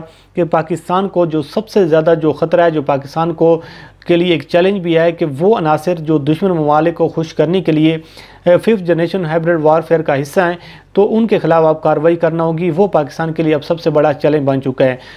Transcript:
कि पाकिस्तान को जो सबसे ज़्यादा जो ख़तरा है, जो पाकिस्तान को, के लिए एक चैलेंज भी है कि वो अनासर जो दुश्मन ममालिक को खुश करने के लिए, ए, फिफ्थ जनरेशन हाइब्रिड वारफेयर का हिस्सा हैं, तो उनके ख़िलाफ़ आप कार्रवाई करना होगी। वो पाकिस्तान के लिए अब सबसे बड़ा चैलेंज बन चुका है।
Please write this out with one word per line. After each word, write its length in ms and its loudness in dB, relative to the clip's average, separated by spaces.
कि 100 0
पाकिस्तान 640 -2
को 180 0
जो 180 -2
सबसे 420 -2
ज़्यादा 300 2
जो 160 0
ख़तरा 320 0
है, 60 2
जो 120 -2
पाकिस्तान 500 -4
को, 240 2
के 100 2
लिए 180 2
एक 80 -4
चैलेंज 400 0
भी 120 -2
है 180 2
कि 120 -4
वो 280 0
अनासर 480 0
जो 200 0
दुश्मन 320 0
ममालिक 440 0
को 120 0
खुश 240 -6
करने 280 0
के 120 -2
लिए, 300 2
ए, 100 6
फिफ्थ 280 0
जनरेशन 400 -2
हाइब्रिड 360 -2
वारफेयर 420 2
का 120 0
हिस्सा 320 -2
हैं, 120 -4
तो 100 4
उनके 340 0
ख़िलाफ़ 260 2
आप 200 0
कार्रवाई 320 2
करना 280 -2
होगी। 260 -2
वो 180 0
पाकिस्तान 440 -2
के 100 -4
लिए 120 2
अब 80 -2
सबसे 280 -4
बड़ा 240 2
चैलेंज 320 0
बन 140 0
चुका 240 -2
है। 140 0